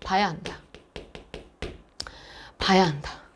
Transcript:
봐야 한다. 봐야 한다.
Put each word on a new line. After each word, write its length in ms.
봐야 260
한다. 240
봐야 260
한다. 240